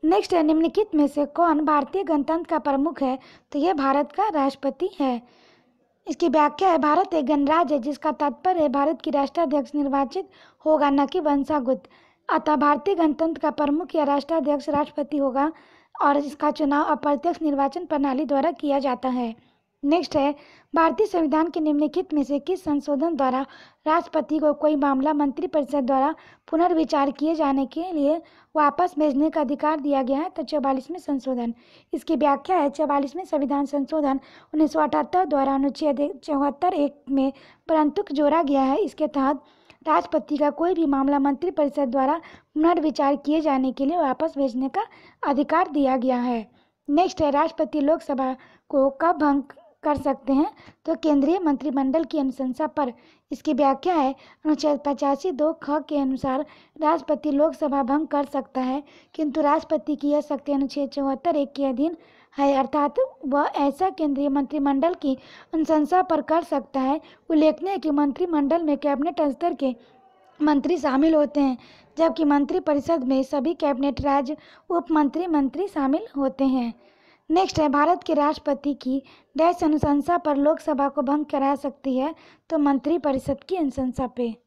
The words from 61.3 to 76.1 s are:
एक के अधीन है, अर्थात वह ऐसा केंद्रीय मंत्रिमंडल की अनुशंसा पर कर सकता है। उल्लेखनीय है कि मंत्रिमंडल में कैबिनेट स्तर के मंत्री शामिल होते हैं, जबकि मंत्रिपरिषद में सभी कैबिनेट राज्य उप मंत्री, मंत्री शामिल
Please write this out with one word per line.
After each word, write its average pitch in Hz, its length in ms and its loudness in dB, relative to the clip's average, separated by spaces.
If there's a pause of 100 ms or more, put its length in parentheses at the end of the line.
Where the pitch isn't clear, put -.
एक 277 160 -2
के 277 120 -4
अधीन 277 320 -2 (420)
है, 277 180 2
अर्थात 285 380 0 (320)
वह 285 300 0
ऐसा 294 340 0
केंद्रीय 294 380 -2
मंत्रिमंडल 277 640 0
की 262 240 -4 (360)
अनुशंसा 320 480 2
पर 330 200 0
कर 320 200 0
सकता 277 380 -4
है। 269 200 0 (300)
उल्लेखनीय 311 420 2
है 381 60 -4
कि 302 120 -4
मंत्रिमंडल 294 720 0
में 294 160 0
कैबिनेट 294 420 -2
स्तर 302 340 -2
के 254 220 -4 (640)
मंत्री 302 360 0
शामिल 285 360 2
होते 294 260 2
हैं, 262 180 2 (400)
जबकि 320 260 0
मंत्रिपरिषद 294 800 0
में 262 180 0
सभी 285 320 -2
कैबिनेट 277 460 -2
राज्य 277 360 0 (340)
उप 339 200 -2
मंत्री, 311 360 0
मंत्री 302 420 0
शामिल 302 380 -2 (100)